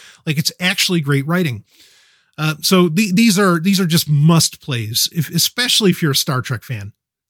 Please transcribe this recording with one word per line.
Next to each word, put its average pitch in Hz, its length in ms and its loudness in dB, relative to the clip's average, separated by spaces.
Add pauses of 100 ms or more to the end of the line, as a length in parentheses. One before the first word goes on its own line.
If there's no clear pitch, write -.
(260)
like, 147 120 -2
it's - 220 -2
actually 180 420 0
great 139 260 0
writing. 160 360 -2 (760)
Uh, 151 240 -2
so 180 280 4
the-, 185 240 0
these 220 240 4
are, 185 220 2
these 185 200 0
are 196 60 0
just 160 240 0
must 151 520 4
plays, 113 520 -4
if, 165 160 -4
especially 220 600 -2
if - 100 -10
you're 147 120 0
a - 20 -2
Star 131 260 -2
Trek 110 220 -8
fan. 104 280 -12 (380)